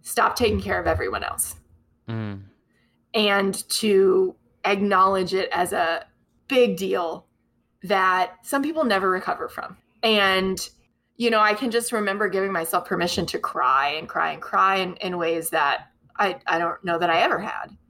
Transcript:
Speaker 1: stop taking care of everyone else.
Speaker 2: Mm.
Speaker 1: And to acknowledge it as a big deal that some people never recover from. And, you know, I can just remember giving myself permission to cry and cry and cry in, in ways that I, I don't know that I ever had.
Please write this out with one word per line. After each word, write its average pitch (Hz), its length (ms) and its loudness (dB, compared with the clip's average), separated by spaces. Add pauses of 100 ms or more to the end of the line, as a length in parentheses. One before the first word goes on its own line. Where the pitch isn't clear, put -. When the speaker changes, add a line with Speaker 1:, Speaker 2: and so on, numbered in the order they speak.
Speaker 1:
stop 208 300 0
taking 208 260 0
care 190 180 -2
of 170 80 -4
everyone 104 360 -2
else. - 320 -6 (520)
Speaker 2:
Mm. 104 360 -6 (680)
Speaker 1:
And 202 560 0
to 190 680 4 (280)
acknowledge 190 720 2
it 190 180 0
as 180 220 0
a 165 320 -2 (420)
big 240 300 4
deal 185 480 -4 (580)
that 185 600 2
some 277 180 -2
people 311 220 -2
never 196 260 2
recover - 400 -2
from. - 280 -12 (260)
And, 190 560 2 (580)
you 233 140 2
know, 220 80 4
I 208 160 4
can 233 160 -4
just 233 200 0
remember 208 380 -2
giving 196 220 0
myself 175 340 -2
permission 175 420 -2
to - 120 -6
cry 135 500 0
and 156 180 -6
cry 165 240 -2
and 151 100 -10
cry 190 360 2
in, 180 200 -2
in 180 200 -4
ways 165 320 -2
that 147 380 0 (300)
I, 190 280 0
I 165 140 0
don't 170 240 -4
know 170 160 -2
that 175 100 2
I 170 120 4
ever 247 180 2
had. - 360 -8 (140)